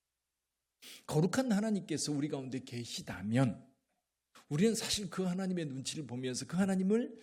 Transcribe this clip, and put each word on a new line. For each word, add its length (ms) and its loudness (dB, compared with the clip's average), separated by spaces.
거룩한 460 4
하나님께서 580 0
우리 160 0
가운데 320 -4
계시다면, 1080 0
우리는 260 4
사실 340 -2
그 140 -2
하나님의 440 -2
눈치를 380 -6
보면서 420 -4
그 100 -4
하나님을 640 2